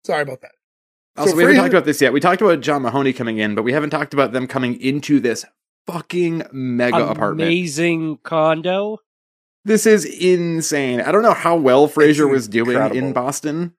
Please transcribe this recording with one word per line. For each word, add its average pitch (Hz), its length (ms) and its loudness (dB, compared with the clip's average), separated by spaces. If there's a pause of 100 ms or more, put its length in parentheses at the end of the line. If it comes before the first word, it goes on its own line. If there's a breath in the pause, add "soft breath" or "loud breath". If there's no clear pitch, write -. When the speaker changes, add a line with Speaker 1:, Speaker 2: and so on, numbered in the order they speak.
Speaker 1:
Sorry 156 160 -2
about 135 200 -10
that. - 100 -20 (680)
Speaker 2:
Also, 156 140 2
Speaker 1:
So 156 60 0
Speaker 2:
we 175 60 4
haven't 285 120 6
Speaker 1:
Fraser 247 80 6
Speaker 2:
talked 262 100 0
about 160 120 2
this 143 160 -2
yet. 127 120 4
We 143 60 2
talked 180 220 2
about 175 200 2
John 143 220 -2
Mahoney 131 300 0
coming 117 260 -6
in, 107 160 -2
but 110 80 -2
we 120 100 0
haven't 151 160 -2
talked 147 240 -6
about 135 200 0
them 127 140 -4
coming 127 340 -4
into 139 380 0
this 113 260 -4 (420)
fucking 170 640 -4
mega 123 580 0
apartment. 113 380 -2
Speaker 3:
Amazing 165 760 -2
condo. 170 720 -2 (680)
Speaker 2:
This 208 240 2
is 214 180 4
insane. 160 960 -2
I 143 100 -2
don't 202 120 2
know 226 100 6
how 170 220 0
well 139 320 6
Fraser 151 380 4
Speaker 4:
It's 139 60 0
Speaker 2:
was 123 160 -2
doing 117 280 -2
in 113 80 0
Speaker 4:
incredible. 127 300 -2
Speaker 2:
Boston. 151 640 -6